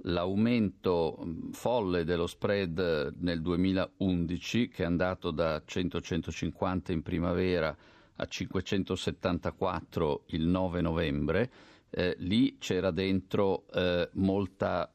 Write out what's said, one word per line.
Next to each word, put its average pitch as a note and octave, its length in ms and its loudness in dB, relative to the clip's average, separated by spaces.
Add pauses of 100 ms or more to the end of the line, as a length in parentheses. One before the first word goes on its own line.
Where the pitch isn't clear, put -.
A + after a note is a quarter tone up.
l'aumento, F#2+ 1160 2
mm, E2 300 -8
folle G2 540 0
dello E2+ 220 0
spread E2+ 920 -2
nel E2+ 220 -2
duemilaundici, F2+ 1300 0
che - 140 -4
è - 20 0
andato F2+ 460 0
da D#2 340 0
cento, F2 340 -2
centocinquanta F2 920 -4
in D#2+ 100 -2
primavera F2 760 0 (440)
a D#2+ 60 -4
cinquecentosettantaquattro F2+ 2000 -2
il D#2+ 200 0
nove F2+ 340 0
novembre, D#2+ 680 0 (380)
eh, F2+ 300 0
lì A2 380 2
c'era F#2 340 0
dentro, F#2+ 800 0
eh, F2 400 2
molta, F#2+ 800 0